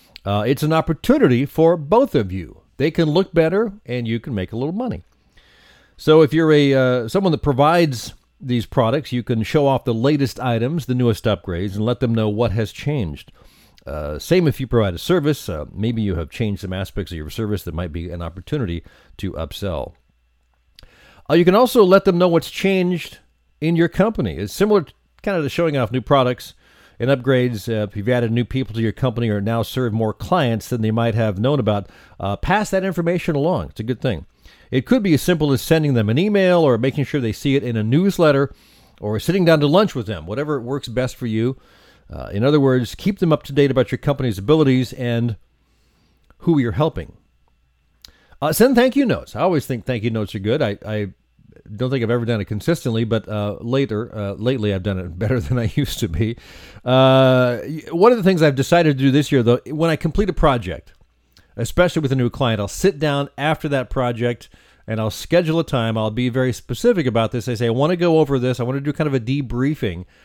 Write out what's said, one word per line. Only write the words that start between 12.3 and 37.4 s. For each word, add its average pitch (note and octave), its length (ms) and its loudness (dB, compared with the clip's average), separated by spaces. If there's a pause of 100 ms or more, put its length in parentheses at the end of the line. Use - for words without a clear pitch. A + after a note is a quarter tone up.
has G#2+ 220 -2
changed. A2 580 -6 (540)
Uh, D2 340 -8
same D3+ 280 2
if B2+ 120 0
you C3 80 -6
provide G#2 260 0
a E2+ 60 -10
service. D#3 480 0
Uh, D#2 160 -8 (100)
maybe A2+ 280 -4
you G2 140 -2
have E2 140 -6
changed G#2 320 -6
some F#2 120 -8
aspects F#2 400 -8
of E2+ 40 -8
your D2+ 120 -10
service G#2 340 -6
that E2 100 -10
might E2 200 -8
be E2+ 160 -8
an E2+ 120 -10
opportunity F2 600 -6 (320)
to F#2+ 160 -8
upsell. D#2+ 600 -8 (1400)
Uh, D3+ 60 2
you E3+ 100 6
can F3+ 100 6
also A#3+ 300 6
let F#3+ 180 6
them F3+ 140 2
know F3+ 100 4
what's E3+ 240 0
changed F#3 680 -2 (420)
in E3 160 0
your E3+ 100 4
company. F3 480 0
It's F#2+ 180 -8
similar G#3 280 2
to, - 120 -12 (300)
kind G3 140 -2
of D#3 60 -2
to C#3 60 -4
showing D#3+ 280 -2
off A2+ 140 0
new B2+ 100 -2
products B2+ 520 0 (460)
and A#2+ 100 0
upgrades. B2 600 0
Uh, G#2+ 140 -2
if G2+ 120 -6
you've G#2 140 -4
added A#2+ 220 0
new A#2 140 0
people C3 300 -6
to A2+ 60 -4
your A2 100 0
company A#2 380 -2
or G#2 120 -2
now A2+ 200 -2
serve A#2+ 320 -4
more A2 200 -2
clients B2+ 560 -2
than A#2+ 120 -4
they A2 100 0
might A2+ 240 0
have A2 240 -2
known C#3 200 0
about, G#2 300 -2 (300)
uh, G2+ 180 -4
pass F#3+ 320 0
that F#3+ 140 0
information F3 520 -2
along. C#3+ 340 -2
It's - 100 -10
a A2 40 -6
good A#2+ 180 -6
thing. G#2 240 -4 (460)
It C3 140 0
could B3 180 4
be F#3 100 2
as C3+ 80 4
simple D3+ 300 0
as B2+ 100 2
sending D#3 320 2
them G#2+ 160 2
an A#2 80 2
email F#3 420 4
or C3+ 180 4
making C3 280 -2
sure D3 160 -2
they A2+ 100 0
see C3+ 240 -2